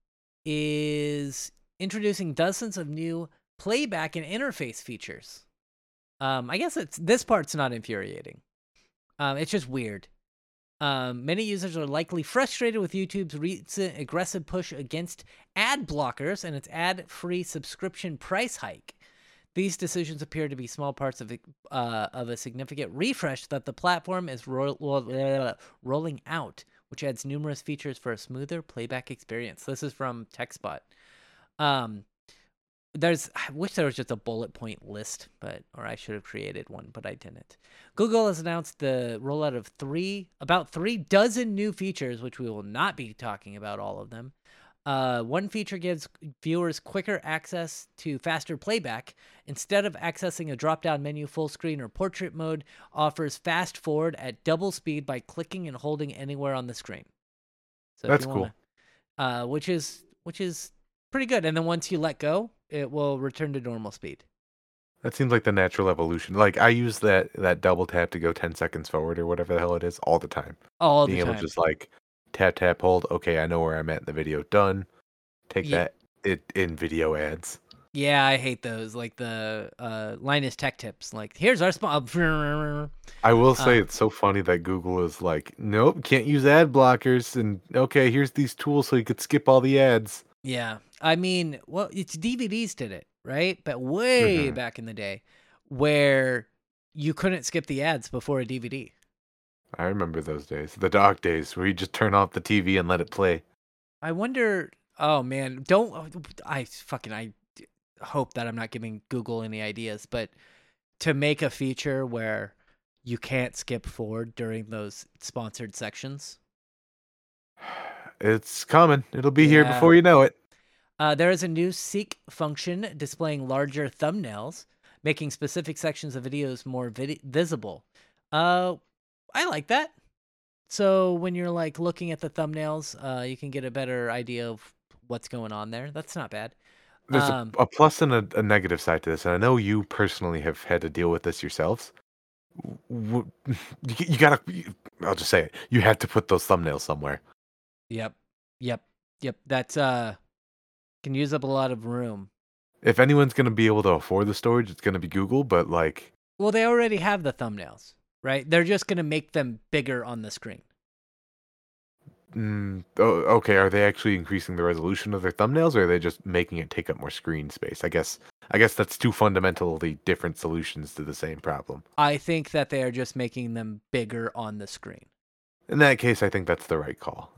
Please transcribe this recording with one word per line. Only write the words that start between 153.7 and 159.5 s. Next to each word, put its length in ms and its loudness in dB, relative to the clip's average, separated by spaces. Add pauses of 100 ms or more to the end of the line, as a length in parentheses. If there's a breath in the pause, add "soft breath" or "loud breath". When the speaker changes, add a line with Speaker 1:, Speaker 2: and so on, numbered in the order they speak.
Speaker 2:
to 60 8
afford 360 4
the 80 2
storage, 380 2
it's 100 -16
gonna 160 0
be 100 -4
Google, 360 2
but, 260 4
like 440 0 (260)
Speaker 1:
Well, 120 2
they 140 2
already 320 2
have 240 0
the 100 -2
thumbnails, 640 -10 (300)
right? 260 -2
They're 140 6
just 240 0
gonna 160 0
make 300 -2
them 260 -2 (100)